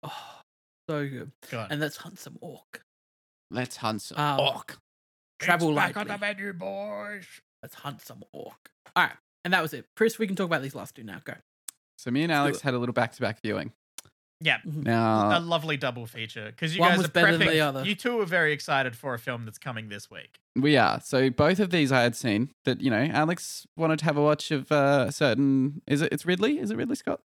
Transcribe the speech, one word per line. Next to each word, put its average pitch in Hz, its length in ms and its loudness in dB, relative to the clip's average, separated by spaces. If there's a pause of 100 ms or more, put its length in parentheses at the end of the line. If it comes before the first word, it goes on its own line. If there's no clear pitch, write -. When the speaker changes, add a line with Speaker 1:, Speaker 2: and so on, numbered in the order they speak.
Speaker 1:
Oh, - 380 -14 (480)
so 147 200 -2
good. 135 220 -10 (200)
Speaker 2:
God. 113 200 -6
Speaker 1:
And 147 100 -4
let's 214 180 -4
hunt - 200 -18
some - 220 -18
orc. - 400 -18 (680)
Speaker 3:
Let's 123 260 -6
hunt 110 260 -4
some - 160 -12
Speaker 1:
Um, 147 220 0
Speaker 3:
orc. - 360 -2 (640)
Speaker 1:
travel 170 300 4
Speaker 2:
It's 147 60 2
back 170 200 2
Speaker 1:
lightly. 208 160 -6
Speaker 2:
on 202 80 -8
the 208 60 -4
menu, 202 260 -8
boys. 185 720 -8 (360)
Speaker 1:
Let's - 140 -16
hunt - 260 -12
some - 300 -18
orc. - 220 -14 (420)
All 175 80 6
right. - 120 -4 (280)
And 175 100 0
that 180 80 4
was 160 120 -4
it. 127 100 -12 (120)
Chris, 226 220 2
we 220 80 0
can 190 100 -4
talk 190 100 -2
about 160 160 0
these 139 120 -8
last - 200 -12
two - 100 -18
now. 98 200 -12
Go. - 100 -12 (640)
Speaker 3:
So - 120 -8
me 135 120 2
and 170 80 0
Speaker 1:
Let's 156 80 2
do - 20 2
Speaker 3:
Alex 143 180 0
Speaker 1:
it. - 40 -14
Speaker 3:
had 135 120 0
a 123 40 0
little 120 160 -2
back-to-back 117 480 -2
viewing. 104 300 -4 (680)
Speaker 2:
Yeah. 151 180 2
Speaker 1:
Mm-hmm. 156 240 -8
Speaker 3:
Now 110 560 4
Speaker 2:
A - 20 2
lovely 165 380 -2
double 123 280 -6
feature. 110 500 -12
'Cause 160 180 -4
you 190 60 -2
Speaker 1:
One 175 100 6
Speaker 2:
guys 190 80 4
Speaker 1:
was 180 80 2
Speaker 2:
are 156 40 -2
Speaker 1:
better 175 280 4
than 190 100 4
Speaker 2:
prepping, 160 40 4
Speaker 1:
the 156 80 4
other. 135 260 0
Speaker 2:
you 202 80 0
two 247 220 -2
were 214 100 0
very 165 260 2
excited 139 440 -2
for 131 180 -6
a 117 40 -8
film 120 280 -8
that's 107 120 -16
coming 110 300 -10
this 101 220 -14
week. - 280 -18 (180)
Speaker 3:
We 143 200 6
are. 90 240 6
So 135 300 2
both 160 300 2
of 190 100 0
these 151 220 2
I 127 100 6
had 120 140 2
seen 113 340 0 (140)
that, 127 180 0
you 135 80 2
know, 117 220 2
Alex - 540 -2 (100)
wanted 160 240 0
to 151 60 -8
have 151 120 2
a 147 40 4
watch 147 280 2
of, 139 220 -2
uh, 139 360 4
a - 40 -6
certain, 135 760 2
is 147 160 2
it, - 100 0
it's - 140 -4
Ridley? 202 320 0
Is 220 120 -4
it 220 60 -4
Ridley 240 200 -2
Scott? - 340 -6